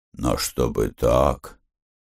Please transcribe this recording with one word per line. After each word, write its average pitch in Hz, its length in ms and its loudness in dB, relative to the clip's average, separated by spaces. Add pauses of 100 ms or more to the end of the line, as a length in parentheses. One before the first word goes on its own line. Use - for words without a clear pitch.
(140)
Но 62 240 -2
чтобы 57 520 -2
так. 64 720 0 (580)